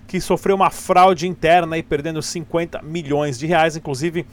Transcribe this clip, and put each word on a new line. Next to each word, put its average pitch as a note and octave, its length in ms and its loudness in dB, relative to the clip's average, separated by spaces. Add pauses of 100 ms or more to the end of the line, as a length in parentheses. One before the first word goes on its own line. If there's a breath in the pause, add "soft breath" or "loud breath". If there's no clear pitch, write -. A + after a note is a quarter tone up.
Que F#3 140 -4
sofreu G3 340 0
uma F#3 160 4
fraude F3+ 560 4
interna E3 500 2
e E3 60 -4
perdendo D#3 400 -4
cinquenta E3+ 580 -6
milhões D3 560 -4
de C#3 120 -8
reais. E3 280 2
Inclusive, D#3+ 560 -6